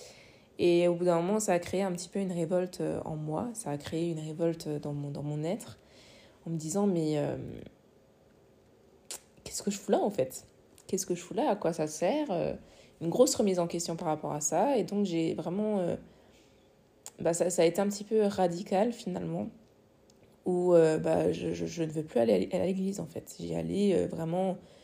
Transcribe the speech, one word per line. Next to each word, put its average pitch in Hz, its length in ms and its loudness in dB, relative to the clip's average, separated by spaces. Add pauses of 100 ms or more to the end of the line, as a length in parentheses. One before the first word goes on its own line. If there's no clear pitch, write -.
(600)
Et 175 280 6
au 175 80 4
bout 175 100 -2
d'un 175 120 6
moment, 185 220 2
ça 214 140 2
a 175 60 4
créé 185 240 -2
un 190 80 0
petit 175 180 -6
peu 196 100 -4
une 190 120 -2
révolte, 180 500 -2
euh, 156 240 -2
en 156 100 -6
moi. 151 380 -4
Ça - 160 -8
a 147 80 -2
créé 165 320 -4
une 160 100 -4
révolte 160 480 -4
dans 147 260 -6
mon, 143 180 -6
dans 147 120 -8
mon 147 200 -4
être, 180 340 -6 (680)
en 170 40 -8
me 165 80 -4
disant, « 160 300 0
Mais, 160 300 2
euh, 139 200 -2 (2000)
qu'est-ce - 200 -10
que 202 80 -2
je 202 60 -8
fous - 140 -4
là, 247 80 4
en 294 100 2
fait ? - 360 -4 (420)
Qu'est-ce - 180 -2
que 180 100 -2
je 170 60 -10
fous - 120 -14
là ? 254 160 0
À 202 60 2
quoi 175 180 -2
ça 156 140 -2
sert ? » 277 440 -2
Euh, 160 220 -2 (460)
une 165 100 -2
grosse - 260 6
remise 196 240 2
en 170 80 2
question 170 280 -4
par 170 120 -6
rapport 156 240 -2
à 147 100 -4
ça. 220 360 2
Et 190 60 2
donc, 202 220 0
j'ai 165 300 0
vraiment... 202 440 -2
Euh, 170 160 -2 (1200)
bah, 165 140 2
ça, 165 160 0
ça 180 120 2
a 165 40 8
été 170 140 2
un 196 80 2
petit 202 160 -4
peu 214 220 2
radical, 196 680 2
finalement, 180 580 -6 (960)
où, 180 280 4
euh, 160 240 8
bah, 160 340 2
je, 170 220 -4
je, 170 140 -4
je 165 160 -4
ne 156 80 -4
veux 151 120 -4
plus 160 160 -2
aller 214 320 4
à 180 140 0
l'église, 190 340 -2
en 170 60 -6
fait. - 340 -14
J'y 170 140 -6
allais, 175 400 2
euh, 175 140 2
vraiment, 175 500 -2 (260)